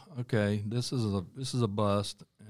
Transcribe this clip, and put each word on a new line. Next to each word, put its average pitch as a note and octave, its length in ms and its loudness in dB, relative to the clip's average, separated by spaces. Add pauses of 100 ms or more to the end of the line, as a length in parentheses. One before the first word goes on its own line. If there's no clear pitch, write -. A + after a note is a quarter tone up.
(200)
okay, G#2 460 2
this A#2+ 260 -2
is B2 120 0
a, G2 200 0 (100)
this C3 200 -6
is B2 80 2
a A2 60 2
bust, G2+ 540 0 (280)